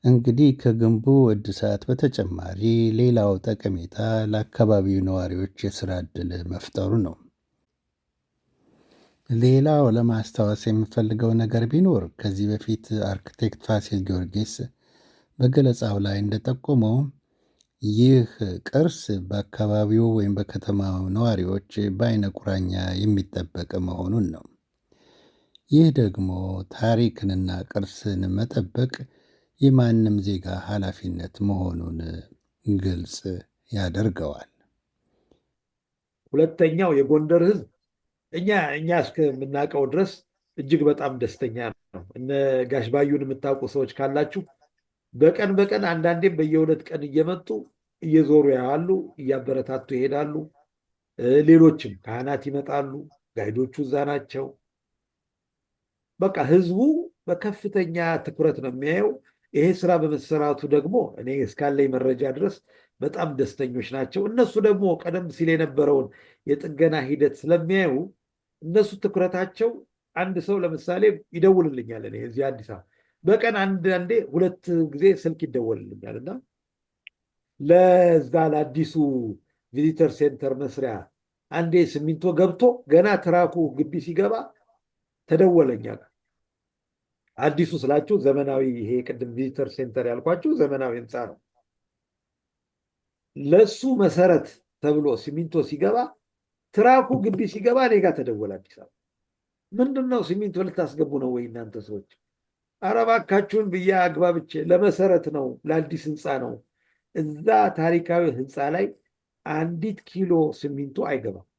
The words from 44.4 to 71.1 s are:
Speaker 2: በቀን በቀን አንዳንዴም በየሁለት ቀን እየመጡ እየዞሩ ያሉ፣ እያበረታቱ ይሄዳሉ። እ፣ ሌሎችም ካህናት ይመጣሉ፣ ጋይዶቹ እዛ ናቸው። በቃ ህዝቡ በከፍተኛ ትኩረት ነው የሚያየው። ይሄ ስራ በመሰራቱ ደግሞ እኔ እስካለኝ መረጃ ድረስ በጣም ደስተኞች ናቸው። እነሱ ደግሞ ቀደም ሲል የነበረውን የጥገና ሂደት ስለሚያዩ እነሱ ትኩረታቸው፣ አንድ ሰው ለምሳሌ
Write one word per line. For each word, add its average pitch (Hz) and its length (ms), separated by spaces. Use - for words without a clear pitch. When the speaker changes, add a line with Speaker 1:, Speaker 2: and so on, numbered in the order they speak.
Speaker 2:
በቀን 165 380
በቀን 202 320
አንዳንዴም 170 500
በየሁለት 156 500
ቀን 160 180
እየመጡ 156 440
እየዞሩ 151 500
ያሉ፣ 139 340
እያበረታቱ 131 720
ይሄዳሉ። 139 420
እ፣ 120 120
ሌሎችም 156 560
ካህናት 131 460
ይመጣሉ፣ 139 460
ጋይዶቹ 113 460
እዛ 139 240
ናቸው። 139 400
በቃ 190 260
ህዝቡ 175 340
በከፍተኛ 185 760
ትኩረት 156 400
ነው 127 120
የሚያየው። 156 380
ይሄ 147 200
ስራ 185 220
በመሰራቱ 151 720
ደግሞ 147 260
እኔ 120 140
እስካለኝ 139 500
መረጃ 127 320
ድረስ 190 240
በጣም 160 320
ደስተኞች 127 560
ናቸው። 131 340
እነሱ 233 380
ደግሞ 202 240
ቀደም 175 320
ሲል 160 200
የነበረውን 143 580
የጥገና 151 560
ሂደት 143 320
ስለሚያዩ 170 580
እነሱ 202 340
ትኩረታቸው፣ 185 720
አንድ 185 260
ሰው 196 180
ለምሳሌ 175 440